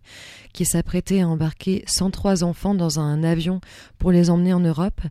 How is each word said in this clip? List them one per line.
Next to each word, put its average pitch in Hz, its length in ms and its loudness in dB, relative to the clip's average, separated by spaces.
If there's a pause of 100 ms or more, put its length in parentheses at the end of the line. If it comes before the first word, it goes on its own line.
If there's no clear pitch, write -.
(540)
qui - 100 -4
s'apprêtait 180 580 0
à 175 60 2
embarquer 160 580 -2
cent - 260 -2
trois 190 320 0
enfants 180 320 -2
dans 165 240 0
un 151 240 0
avion 165 380 0 (360)
pour 185 140 2
les 175 180 6
emmener 175 240 4
en 180 60 2
Europe. 170 520 0